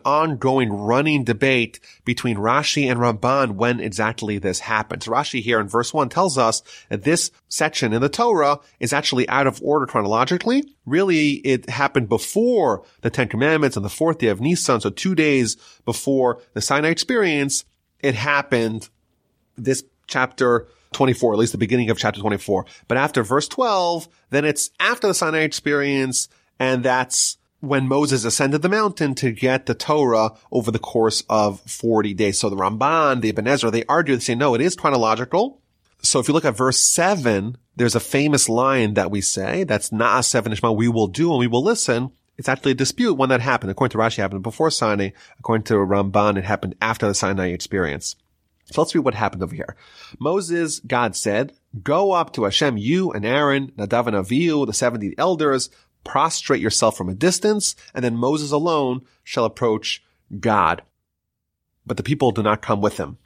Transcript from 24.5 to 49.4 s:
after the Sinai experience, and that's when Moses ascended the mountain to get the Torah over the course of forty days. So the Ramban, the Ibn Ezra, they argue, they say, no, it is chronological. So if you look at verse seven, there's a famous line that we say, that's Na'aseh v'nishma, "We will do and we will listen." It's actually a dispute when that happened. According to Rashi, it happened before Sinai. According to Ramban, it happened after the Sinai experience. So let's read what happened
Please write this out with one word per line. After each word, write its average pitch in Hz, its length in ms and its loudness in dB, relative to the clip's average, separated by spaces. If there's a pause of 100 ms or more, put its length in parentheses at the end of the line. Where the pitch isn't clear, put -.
after 214 300 0
the 180 60 2
Sinai 160 260 0
experience, 143 880 -2 (320)
and 131 240 0
that's 127 540 -2 (220)
when 135 280 0
Moses 135 360 2
ascended 139 380 0
the 180 60 2
mountain 185 480 0
to 127 160 -2
get 127 340 0
the 120 80 0
Torah 120 580 2 (200)
over 117 180 0
the 113 80 0
course - 500 0
of 104 340 0
forty 107 520 -2
days. 98 240 0
So 110 100 0
the 98 80 -6
Ramban, 127 640 0
the 110 100 0
Ibn 110 180 -2
Ezra, 131 220 2
they 113 160 0
argue, 143 280 0
they 117 60 0
say, 123 160 -2
no, 131 180 2
it 117 60 0
is 175 160 0
chronological. 127 840 0 (420)
So - 180 0
if 120 80 -2
you 147 60 4
look 160 100 2
at 123 120 0
verse 127 220 0
seven, 123 800 0 (180)
there's 120 220 0
a 107 40 0
famous 143 480 2
line 120 460 2
that 98 160 2
we 101 100 -2
say, 117 440 -2
that's 107 260 -2
Na'aseh 113 520 2
v'nishma, 110 320 0
"We 113 140 2
will 113 200 2
do 160 220 0
and 135 100 2
we 123 80 2
will 120 160 2
listen." 135 480 0 (260)
It's - 100 -12
actually 131 240 0
a - 40 -2
dispute 190 380 0
when 131 160 2
that 123 100 2
happened. 117 320 -2
According 127 200 0
to 107 60 -6
Rashi, 110 200 0
it 104 40 0
happened 98 220 -4
before 156 260 -2
Sinai. 101 400 -2 (300)
According 110 240 -2
to 117 100 0
Ramban, 101 600 2
it 92 80 -4
happened 98 360 -4
after 110 280 0
the 98 60 0
Sinai 95 340 -2
experience. 87 640 -6 (580)
So - 80 0
let's 165 160 0
read 143 80 2
what 127 100 0
happened 98 300 -4